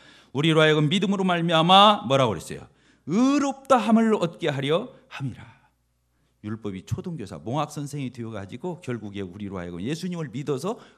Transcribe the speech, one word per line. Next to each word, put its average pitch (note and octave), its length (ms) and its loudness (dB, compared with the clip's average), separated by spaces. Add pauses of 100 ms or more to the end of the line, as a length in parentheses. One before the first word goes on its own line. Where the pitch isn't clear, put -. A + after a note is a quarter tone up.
(320)
우리로 D#3 300 4
하여금 D3+ 260 4
믿음으로 F#3+ 380 0
말미암아" F3 800 6
뭐라고 C3+ 220 4
그랬어요? D2+ 400 -8 (360)
"의롭다 C4+ 720 2
함을 A3 380 4
얻게 E3+ 320 -2
하려 C#3+ 460 -2 (160)
함이라." - 440 -12 (880)
율법이 G#2 420 -10
초등교사, C3+ 540 -10
몽학 C#3+ 320 -6
선생이 C#3+ 400 -8
되어가지고 A2+ 720 -10
결국에 G#2 400 -8
우리로 F#2+ 360 -10
하여금 F2 240 -10
예수님을 E3 480 -8
믿어서 D3 500 -6 (180)